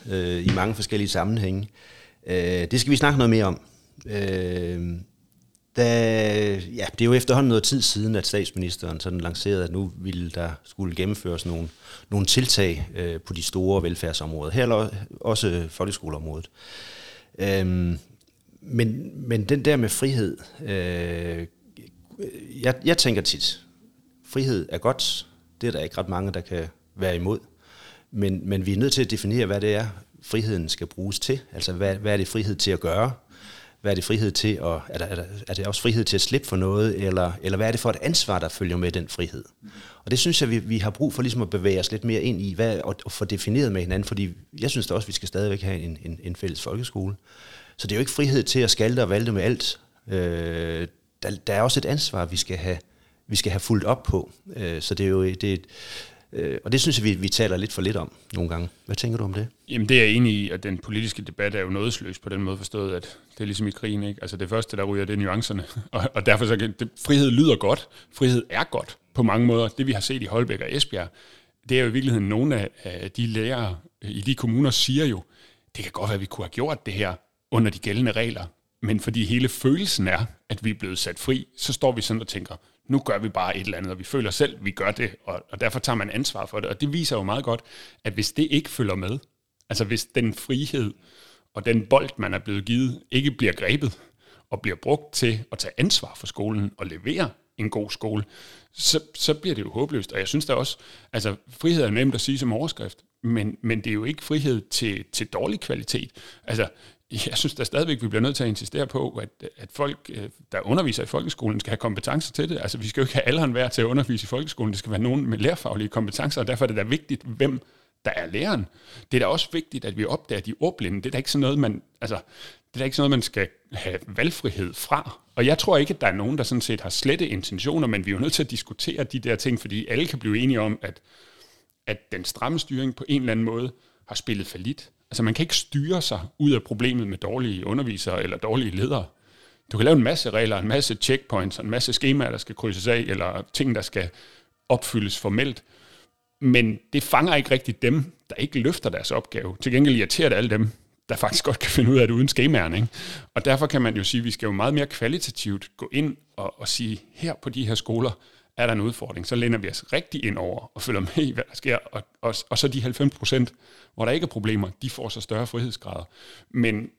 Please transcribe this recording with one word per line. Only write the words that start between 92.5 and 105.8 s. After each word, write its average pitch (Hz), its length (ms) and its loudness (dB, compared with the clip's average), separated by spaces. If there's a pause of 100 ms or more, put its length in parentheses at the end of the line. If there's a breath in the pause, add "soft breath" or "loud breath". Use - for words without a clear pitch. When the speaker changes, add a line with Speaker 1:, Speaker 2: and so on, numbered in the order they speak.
Speaker 2:
givet, 120 460 0
ikke 139 200 2
bliver 110 220 2
grebet 127 460 0 (520 soft breath)
og - 100 -6
bliver 95 220 -4
brugt 147 320 -2
til 113 260 2 (120)
at 110 60 -6
tage - 200 -8
ansvar - 380 2
for - 100 -14
skolen 101 520 -2
og 95 80 -8
levere 113 440 -4 (280)
en 107 120 -2
god 104 200 -4
skole, 107 340 -4 (480 loud breath)
så, - 280 2 (140)
så - 200 2
bliver 156 200 -4
det 107 80 -4
jo 104 80 -8
håbløst. 120 420 -4
Og - 60 -4
jeg 95 100 -2
synes 151 160 0
da - 80 -2
også, 127 260 0 (340 loud breath)
altså, 104 240 -2 (240)
frihed 165 220 4
er 110 80 2
nemt 123 240 4
at 117 60 -2
sige 139 180 0
som 123 140 2
overskrift, 113 460 -6 (240)
men, 110 400 0
men 113 180 0
det 110 100 -4
er 107 40 0
jo 107 100 -2
ikke 151 200 -6
frihed 139 360 0 (100)
til, 107 420 -2
til 113 140 -4
dårlig 165 340 -2
kvalitet. - 500 -4 (340 loud breath)